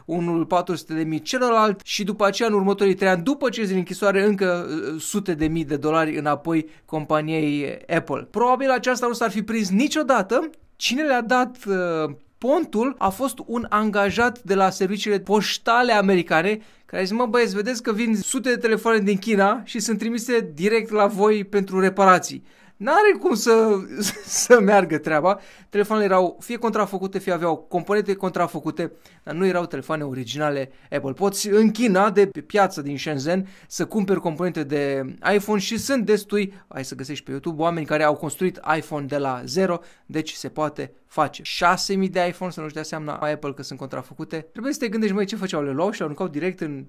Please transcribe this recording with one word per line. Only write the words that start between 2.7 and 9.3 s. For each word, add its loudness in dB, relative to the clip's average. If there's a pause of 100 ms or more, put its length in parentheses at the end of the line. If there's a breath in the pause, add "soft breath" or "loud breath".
trei 2
ani, 2
după 0
ce -4
ies -2
din 0
închisoare, 0
încă, 2
uh, -6
sute -2
de 0
mii 0
de -2
dolari 0
înapoi 0 (180 loud breath)
companiei -2 (180)
Apple. -4
Probabil 2
aceasta 0
nu 0
s-ar -2